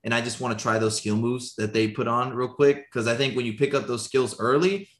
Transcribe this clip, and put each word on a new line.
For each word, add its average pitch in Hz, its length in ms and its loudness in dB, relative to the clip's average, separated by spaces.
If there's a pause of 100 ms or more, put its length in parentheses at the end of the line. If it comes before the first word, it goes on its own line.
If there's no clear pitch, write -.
and 117 100 -2
I 120 80 0
just 120 180 -6
wanna 120 140 -2
try 110 240 0
those 110 180 0
skill 107 200 -2
moves 120 400 -2
that 107 180 -2
they 110 140 2
put 117 200 -4
on 123 240 -2
real 123 160 -2
quick, 143 420 2
'cause 113 160 -2
I 117 80 2
think 123 220 0
when 123 80 -2
you 110 140 -6
pick 143 160 2
up 117 120 0
those 117 160 -4
skills 123 380 0
early, 175 480 2 (120)